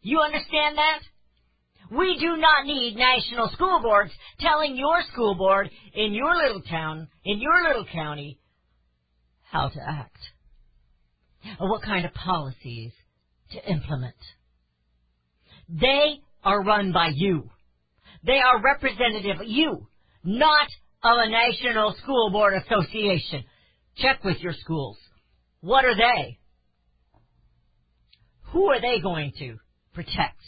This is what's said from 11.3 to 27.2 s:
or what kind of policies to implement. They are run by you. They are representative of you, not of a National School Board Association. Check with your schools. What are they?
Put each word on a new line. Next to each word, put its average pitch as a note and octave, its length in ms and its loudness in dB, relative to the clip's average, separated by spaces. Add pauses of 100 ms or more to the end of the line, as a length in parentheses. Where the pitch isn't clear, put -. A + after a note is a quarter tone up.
or G3 100 -4
what G#3+ 120 -4
kind G3 220 -4
of - 100 -8
policies C3 760 -6 (600)
to - 180 -12
implement. C#3 460 -6 (1500)
They C#4 520 2 (220)
are G3+ 200 2
run G3+ 300 0
by E3+ 220 2
you. E3+ 360 -2 (720)
They B3+ 140 2
are B3+ 240 4
representative A3 760 0
of G#3+ 60 -10
you, B3 420 -2 (340)
not C#4+ 460 4 (340)
of A#3+ 160 6
a A3+ 100 2
National A3+ 720 0
School A#3+ 280 2
Board G3+ 240 4
Association. F#3 920 -2 (520)
Check C4 280 0
with F#3 160 -2
your F3 140 -8
schools. D3 440 -8 (640)
What C4 240 2
are B3 120 4
they? F#3+ 420 0 (2250)